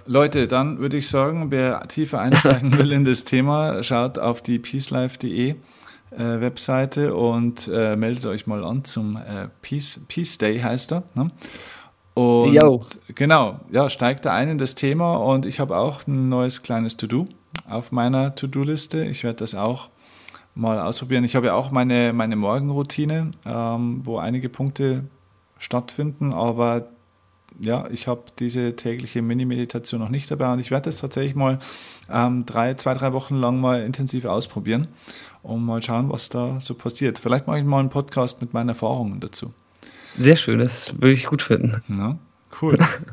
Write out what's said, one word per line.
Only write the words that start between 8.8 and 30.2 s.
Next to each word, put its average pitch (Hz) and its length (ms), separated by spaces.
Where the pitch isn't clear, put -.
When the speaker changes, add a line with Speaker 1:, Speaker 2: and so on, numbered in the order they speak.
Speaker 1:
zum, 107 340
äh, 101 300
Peace, - 460
Peace - 320
Day 107 200
heißt 123 340
er, 175 100
ne? 143 160
Und 120 380
Speaker 2:
Jo. 143 280
Speaker 1:
genau, 143 460
ja, 131 200
steigt 131 340
da 120 80
ein 123 160
in 160 80
das 135 180
Thema 165 420
und 135 280
ich - 140
habe 131 180
auch 139 300
ein 135 220
neues 127 340
kleines 113 340
To-Do 123 300
auf 113 220
meiner 131 420
To-Do-Liste. 143 720
Ich - 180
werde 117 140
das 110 160
auch 110 360
mal 113 240
ausprobieren. 123 440
Ich 120 120
habe 123 120
ja 98 60
auch 131 160
meine, 123 420
meine 113 240
Morgenroutine, 143 920
ähm, 117 580
wo 117 140
einige 123 320
Punkte 135 540
stattfinden, 143 720
aber 117 540
ja, 113 320
ich - 160
habe 120 160
diese 120 360
tägliche 120 460
Mini-Meditation 123 800
noch 110 100
nicht 139 220